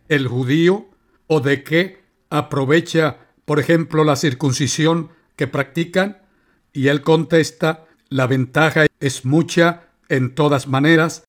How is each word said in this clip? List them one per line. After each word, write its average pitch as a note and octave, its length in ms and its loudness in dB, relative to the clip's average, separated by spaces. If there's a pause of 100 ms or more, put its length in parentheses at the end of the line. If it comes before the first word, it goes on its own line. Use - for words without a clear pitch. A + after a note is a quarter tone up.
el C#3 200 0
judío D3+ 600 0 (400)
o D#3 140 0
de C#3 220 0
qué F3+ 400 -2 (260)
aprovecha, D3+ 880 -2 (280)
por D3 140 -2
ejemplo, D#3+ 440 0
la D3+ 120 2
circuncisión D3+ 920 -2 (260)
que C#3+ 120 -4
practican. E3+ 720 -4 (500)
Y C3+ 160 -2
él C#3+ 140 0
contesta, D#3+ 840 0 (240)
la C3+ 180 -2
ventaja C#3+ 580 0 (140)
es C3+ 260 -6
mucha E3+ 600 0 (200)
en B2+ 280 -2
todas C#3+ 320 0
maneras. D#3 600 2